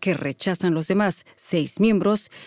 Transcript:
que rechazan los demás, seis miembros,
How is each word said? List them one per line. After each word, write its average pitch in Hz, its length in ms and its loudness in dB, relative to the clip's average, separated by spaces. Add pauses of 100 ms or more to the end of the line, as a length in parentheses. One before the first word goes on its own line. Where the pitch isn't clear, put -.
que 160 140 0
rechazan 170 580 -2
los 160 160 -2
demás, 196 380 0 (100)
seis - 420 -4
miembros, 208 520 2 (160)